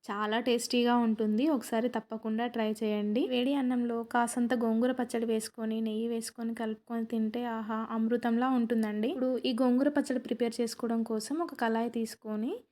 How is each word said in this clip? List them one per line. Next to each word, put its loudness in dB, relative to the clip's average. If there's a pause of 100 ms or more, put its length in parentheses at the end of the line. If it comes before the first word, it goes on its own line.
చాలా 0 (100)
టేస్టీగా 4 (120)
ఉంటుంది. 2 (100)
ఒకసారి 0
తప్పకుండా -4 (100)
ట్రై 0 (140)
చేయండి. 0 (100)
వేడి 2
అన్నంలో 0 (160)
కాసంత 2 (100)
గోంగూర 2
పచ్చడి -2
వేసుకొని, -2 (100)
నెయ్యి -2
వేసుకొని -6
కలుపుకొని -4 (100)
తింటే 0 (140)
ఆహా -4 (180)
అమృతంలా 2
ఉంటుందండి. 0
ఇప్పుడు 0 (180)
ఈ 0 (100)
గోంగూర 4
పచ్చడి -2
ప్రిపేర్ 0
చేసుకోవడం -2
కోసం -2 (100)
ఒక -12
కళాయి 0
తీసుకొని -4 (200)